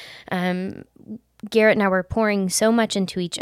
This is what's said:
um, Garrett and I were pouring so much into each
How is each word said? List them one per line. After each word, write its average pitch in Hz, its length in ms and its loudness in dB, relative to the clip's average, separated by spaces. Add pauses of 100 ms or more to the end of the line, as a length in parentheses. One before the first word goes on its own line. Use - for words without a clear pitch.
(300)
um, 180 540 -4 (640)
Garrett 220 260 6
and 214 60 2
I 196 60 2
were 185 140 2
pouring 202 460 0
so 220 240 2
much 226 240 0
into 190 240 -2
each 175 220 -6